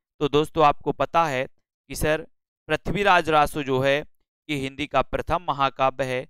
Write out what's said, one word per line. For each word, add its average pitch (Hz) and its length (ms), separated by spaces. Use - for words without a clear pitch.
तो 147 100
दोस्तों 156 360
आपको 147 280
पता 165 320
है 135 180
कि - 520
सर 156 300
पृथ्वीराज 175 640
रासो 151 320
जो 131 180
है 139 180
ये 151 100
हिंदी 135 300
का 131 160
प्रथम 151 400
महाकाव्य 139 600
है। 127 240